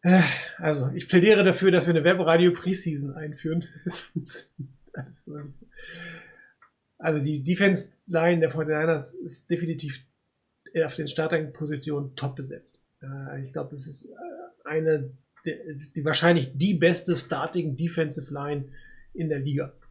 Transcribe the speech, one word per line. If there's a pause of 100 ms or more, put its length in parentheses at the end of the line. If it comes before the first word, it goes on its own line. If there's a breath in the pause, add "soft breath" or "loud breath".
Äh, (380 loud breath)
also,
ich
plädiere
dafür,
dass
wir
eine
Webradio-Preseason
einführen. (100)
<laughs>
Das
funktioniert (160)
alles
so
nicht. (1400 loud breath)
Also,
die
Defense-Line
der
forty-niners
ist
definitiv, (680)
äh,
auf
den
Starting-Positionen
top
besetzt. (220)
Äh,
ich
glaub,
das
ist,
äh,
eine (320)
der, (360)
die
wahrscheinlich
die
beste
Starting
Defensive
Line (440 soft breath)
in
der
Liga. (180)